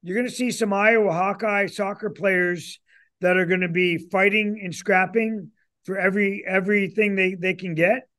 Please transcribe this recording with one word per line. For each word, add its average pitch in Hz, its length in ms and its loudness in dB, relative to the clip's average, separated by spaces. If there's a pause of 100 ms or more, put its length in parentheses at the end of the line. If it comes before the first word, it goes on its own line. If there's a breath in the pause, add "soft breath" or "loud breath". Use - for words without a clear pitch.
you're 180 140 -6
gonna 247 140 -2
see 247 200 -4
some 208 220 -2
Iowa 208 400 4
Hawkeye 202 540 0
soccer 202 420 -6
players 180 720 -2 (400 soft breath)
that 180 160 4
are 185 100 2
gonna 180 220 0
be 175 300 2
fighting 208 640 0
and 175 120 -8
scrapping 196 760 0 (340)
for 190 140 -6
every, 196 480 0
everything 196 680 0
they, 185 180 0
they 180 200 -4
can 180 200 -8
get. 185 340 2 (100)